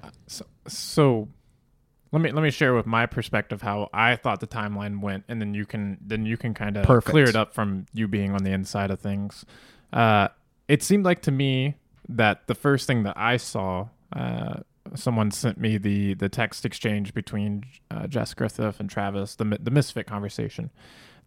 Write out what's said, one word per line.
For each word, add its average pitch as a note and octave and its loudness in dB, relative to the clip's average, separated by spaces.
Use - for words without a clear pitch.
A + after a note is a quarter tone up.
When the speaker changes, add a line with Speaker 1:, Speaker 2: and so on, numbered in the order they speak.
Speaker 1:
So, - -16
so B2 2
let D#3 2
me, D3+ 0
let D3+ 0
me D#3 2
share C3 2
with A2+ 2
my A2+ 2
perspective A2 -4
how G#2 -4
I A#2 4
thought G#2+ -2
the A2 -8
timeline G#2 -6
went, G2 -6
and A#2 -6
then G#2 -4
you G#2 -4
can, G2+ -6
then G#2+ -4
you A2+ -2
can A2+ -4
kinda G#2 -2
Speaker 2:
Perfect. A#2+ 8
Speaker 1:
clear D3 8
it A2 4
up A2 2
from G2 -2
you A2 -2
being G2 0
on G2 0
the F#2+ 0
inside F#2+ -2
of G2 -2
things. G2+ -6
Uh, G#2+ 6
it D3 4
seemed G3+ 4
like F3 2
to D#3 2
me C3+ 0
that A2+ 2
the A#2+ -2
first C#3+ 2
thing A#2+ 2
that G2+ -2
I A#2 2
saw, F#2+ -4
uh, A#2+ -6
someone A2+ 0
sent G#2+ -2
me A2 0
the, G2+ 0
the F#2+ -2
text - -4
exchange G#2 -4
between, G#2 -4
uh, G#2 -8
Jess A2+ -4
Griffith A2 -4
and G2+ -8
Travis, G2+ -6
the A2 -4
mi-, G#2 0
the A2+ -6
Misfit B2+ 0
conversation. G#2+ -6